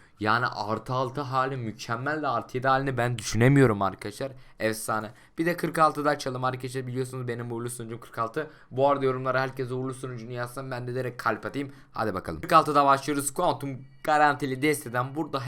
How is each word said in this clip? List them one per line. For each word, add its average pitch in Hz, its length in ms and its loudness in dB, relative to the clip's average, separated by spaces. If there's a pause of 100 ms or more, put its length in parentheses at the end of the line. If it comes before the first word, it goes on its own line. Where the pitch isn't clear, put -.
(180)
yani 110 260 2
artı 107 480 -4
altı 127 280 -2
hali 131 360 -2
mükemmel 127 640 -6
de 147 60 -2
artı 120 300 -2
yedi 127 100 0
halini 135 300 2
ben 120 200 0
düşünemiyorum 120 640 6
arkadaşlar. 101 500 -4 (280)
Efsane. 110 520 -2 (260)
Bir 165 80 0
de 170 120 0
kırk 165 220 -2
altıda 151 300 4
açalım 135 340 -2
arkadaşlar. 127 440 -4
Biliyorsunuz 127 400 -6
benim 120 240 -4
uğurlu 117 180 -4
sunucum 117 300 -10
kırk - 200 -10
altı. 147 300 -4 (220)
Bu 135 180 4
arada 135 160 2
yorumlara 131 360 0
herkes 131 300 -4
uğurlu 127 220 -4
sunucunu 123 380 -10
yazsın. 123 400 -8
Ben 123 160 -6
de 123 80 -4
direkt 123 280 -6
kalp 110 220 -2
atayım. 135 260 -6 (200)
Hadi 110 220 -2
bakalım. 85 280 -6
Kırk 165 120 -2
altıda 147 320 6
başlıyoruz. 139 480 2
Quantum 139 520 -2 (180)
garantili 143 580 2
desteden 135 540 0
burada 147 320 -4